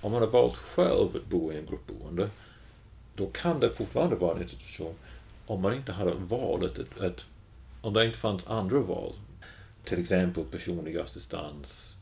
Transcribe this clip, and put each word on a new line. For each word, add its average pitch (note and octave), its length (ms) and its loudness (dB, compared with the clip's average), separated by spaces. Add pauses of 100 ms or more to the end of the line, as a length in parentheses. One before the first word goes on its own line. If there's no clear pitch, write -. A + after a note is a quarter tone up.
Om G#2 120 -2
man A#2+ 100 4
har G#2+ 60 4
valt B2 280 6
själv G2 600 4
att - 120 -6
bo D#2+ 240 2
i D2+ 60 -4
en D#2 80 -8
gruppboende, E2+ 640 -4 (840)
då G2+ 120 -2
kan D#3+ 340 0
det A#2+ 100 6
fortfarande A#2+ 460 0
vara E2+ 200 2
en F2+ 60 -4
institution - 520 -10 (520)
om F#2+ 160 -2
man G2+ 120 2
inte B2+ 180 -6
hade F2+ 220 2
valet F#2 640 0
att, - 220 -10
att, F2+ 240 -2 (560)
om G#2 140 -4
det A2+ 120 6
inte A2+ 120 -2
fanns G2+ 280 -2
andra A2+ 340 2
val, - 320 -2 (720)
till F2 160 0
exempel F2 440 2
personlig D#2+ 520 -4
assistans D2+ 1040 -8